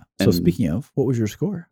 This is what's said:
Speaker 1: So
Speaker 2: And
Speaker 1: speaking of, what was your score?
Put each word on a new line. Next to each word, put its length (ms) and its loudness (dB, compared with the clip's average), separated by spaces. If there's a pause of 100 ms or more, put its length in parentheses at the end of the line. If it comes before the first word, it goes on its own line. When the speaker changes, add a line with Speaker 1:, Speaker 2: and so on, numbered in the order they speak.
(220)
Speaker 1:
So 60 2
Speaker 2:
And 80 6
Speaker 1:
speaking 340 0
of, 260 -6
what 100 0
was 120 0
your 100 0
score? 440 -6